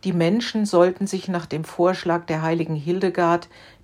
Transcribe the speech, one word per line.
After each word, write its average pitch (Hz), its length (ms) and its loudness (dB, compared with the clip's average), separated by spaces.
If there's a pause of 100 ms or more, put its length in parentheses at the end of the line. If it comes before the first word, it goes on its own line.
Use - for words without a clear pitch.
Die 190 80 -2
Menschen 208 520 2
sollten 185 440 2
sich 190 180 -6
nach 175 200 -4
dem 156 180 -6
Vorschlag 175 640 0
der 156 140 -2
heiligen 165 360 -2
Hildegard 175 720 0 (360)